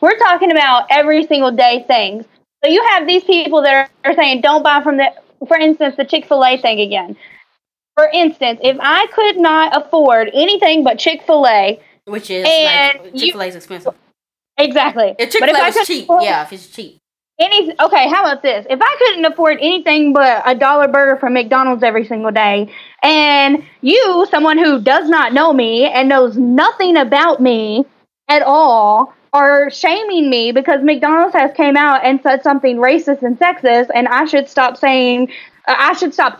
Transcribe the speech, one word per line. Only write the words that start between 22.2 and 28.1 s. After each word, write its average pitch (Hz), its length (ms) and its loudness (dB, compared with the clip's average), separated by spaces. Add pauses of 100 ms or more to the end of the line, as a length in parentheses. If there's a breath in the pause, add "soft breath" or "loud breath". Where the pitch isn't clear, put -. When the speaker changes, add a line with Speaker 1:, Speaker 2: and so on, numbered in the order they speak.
Speaker 1:
day, 208 400 -2 (300 loud breath)
and 294 600 0 (180 loud breath)
you, 381 480 2
someone 311 300 0
who 294 200 2
does 285 300 0
not 285 240 0
know 311 180 2
me 240 360 0
and 262 200 0
knows 254 300 2
nothing 330 580 0
about 285 460 2
me 226 440 -2 (440)